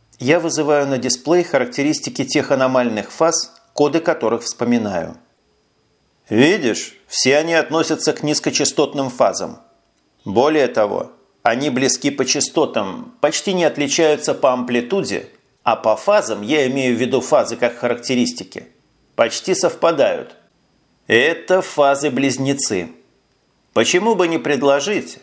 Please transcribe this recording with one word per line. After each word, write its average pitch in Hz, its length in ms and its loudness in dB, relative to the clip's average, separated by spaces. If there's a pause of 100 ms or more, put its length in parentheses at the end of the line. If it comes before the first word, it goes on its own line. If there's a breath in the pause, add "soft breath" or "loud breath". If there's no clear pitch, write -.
(200)
Я 147 200 2
вызываю 147 480 0
на 135 100 0
дисплей 139 460 0
характеристики 139 840 -2
тех - 260 0
аномальных 127 600 0
фаз, - 420 -2 (200)
коды 147 280 2
которых 117 420 -2
вспоминаю. 104 720 -4 (1120)
«Видишь, 131 640 2 (120)
все 135 300 2
они 165 160 0
относятся 160 600 0
к - 100 -8
низкочастотным 143 840 -2
фазам. 92 500 -2 (640)
Более 131 420 2
того, 101 460 -2 (280)
они 123 280 0
близки 135 420 0
по 135 140 -2
частотам, 113 960 -2
почти 160 320 -2
не 180 100 2
отличаются 147 680 0
по 131 200 2
амплитуде, 123 760 -4 (340)
а 113 120 2
по 110 200 0
фазам, 113 460 0
я 135 260 0
имею 127 280 0
в 107 40 -4
виду 127 220 0
фазы 127 340 0
как - 220 -2
характеристики, - 880 -4 (480)
почти 117 400 0
совпадают. 139 800 0 (720)
Это 165 540 2
фазы-близнецы. 139 1300 0 (840)
Почему 180 400 2
бы 180 140 2
не 165 100 -2
предложить, 143 840 0